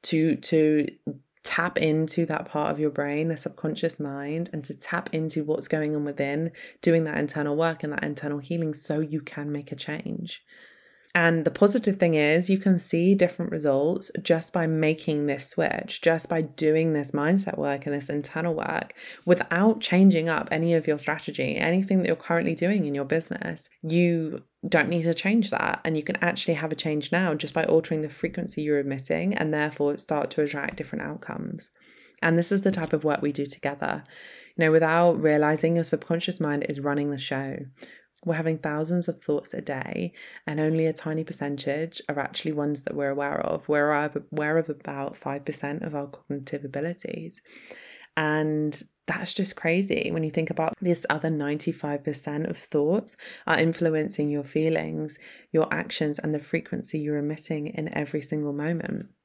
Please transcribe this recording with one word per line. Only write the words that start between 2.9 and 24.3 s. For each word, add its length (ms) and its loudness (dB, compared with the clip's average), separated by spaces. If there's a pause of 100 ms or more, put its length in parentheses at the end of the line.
brain, 380 -2
the 80 -2
subconscious 640 -4
mind, 520 -6
and 120 -8
to 100 -12
tap 380 -6
into 320 -2
what's 240 -2
going 260 0
on 100 -2
within, 460 -2 (300)
doing 240 4
that 140 -2
internal 360 -2
work 300 0
and 80 -4
that 100 -4
internal 360 -4
healing 360 -4
so 240 -2
you 220 -2
can 320 -8
make 180 -8
a 60 -8
change. 680 -8 (720)
And 300 6
the 60 6
positive 480 4
thing 160 6
is 340 4
you 80 6
can 220 6
see 360 4
different 380 2
results 580 2 (120)
just 320 -2
by 120 0
making 600 0
this 200 -2
switch, 540 -2
just 300 2
by 100 0
doing 540 2
this 160 -2
mindset 480 0
work 260 -2
and 100 -4
this 140 -6
internal 460 -4
work 400 -4 (320)
without 560 4
changing 480 6
up 200 0
any 220 2
of 140 4
your 100 2
strategy, 600 -2
anything 420 2
that 80 2
you're 100 2
currently 380 0
doing 320 0
in 80 -2
your 100 -2
business. 640 -4 (140)
You 600 2 (240)